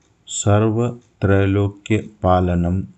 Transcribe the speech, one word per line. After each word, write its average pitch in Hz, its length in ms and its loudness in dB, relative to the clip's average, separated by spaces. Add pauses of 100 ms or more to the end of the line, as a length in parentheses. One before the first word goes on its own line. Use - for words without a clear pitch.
(260)
सर्वत्रैलोक्यपालनं, 98 2500 0 (160)